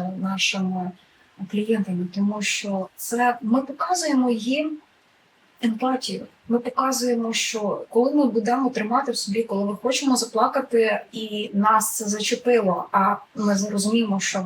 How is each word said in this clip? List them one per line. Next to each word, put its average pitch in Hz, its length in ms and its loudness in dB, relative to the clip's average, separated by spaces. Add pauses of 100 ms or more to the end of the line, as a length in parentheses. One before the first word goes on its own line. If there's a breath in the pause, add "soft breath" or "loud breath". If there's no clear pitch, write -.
(200)
нашими 185 720 -2 (600 soft breath)
клієнтами, 202 640 0
тому 202 260 0
що 196 540 -4
це 240 460 0
ми 240 200 2
показуємо 277 680 0
їм 269 480 -2 (840)
емпатію. 233 680 -2 (200)
Ми 233 120 2
показуємо, 240 720 0
що - 560 -2
коли 254 240 4
ми 294 120 6
будемо 240 440 2
тримати 240 420 0
в 214 60 -2
собі, 220 260 -2
коли 202 220 -2
ми 208 100 -2
хочемо 254 400 0
заплакати, 226 960 0
і 214 420 -6
нас 214 440 4
це 214 80 -4
зачепило, 214 840 2
а 202 240 2 (200)
ми 208 200 2
зрозуміємо, 208 640 0
що 185 260 -2